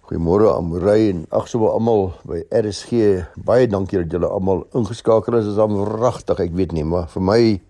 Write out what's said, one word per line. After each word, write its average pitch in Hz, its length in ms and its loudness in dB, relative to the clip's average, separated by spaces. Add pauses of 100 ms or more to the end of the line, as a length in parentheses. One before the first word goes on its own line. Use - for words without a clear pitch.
goeiemôre 82 540 2
Amorey 90 540 2
en 85 200 -6
ag, 107 180 -2
so 110 200 0
almal 104 440 0 (120)
by 85 260 -8
R 107 220 0
S - 120 -12
G. 104 400 2 (120)
Baie 120 320 2
dankie 98 300 -2
dat 85 120 -2
julle 87 160 -2
almal 95 480 -2
ingeskakel 113 600 0
is. 113 100 2
Dit 104 60 -4
is 101 60 -4
dan 104 280 2
wragtig, 110 560 -2
ek 87 120 -2
weet 87 200 -2
nie, 78 120 -2
maar 85 240 -4
vir - 140 -6
my 107 480 2